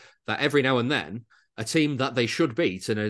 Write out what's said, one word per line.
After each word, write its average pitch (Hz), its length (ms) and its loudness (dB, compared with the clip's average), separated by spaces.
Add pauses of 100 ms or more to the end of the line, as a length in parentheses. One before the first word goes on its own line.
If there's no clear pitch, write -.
(280)
that - 120 -2
every 143 220 4
now 131 160 2
and 120 140 0
then, 107 340 -4 (320)
a 110 60 -6
team 147 340 0
that 127 180 -2
they 120 100 2
should 131 300 0
beat 95 340 -2
in 110 80 0
a, 107 120 0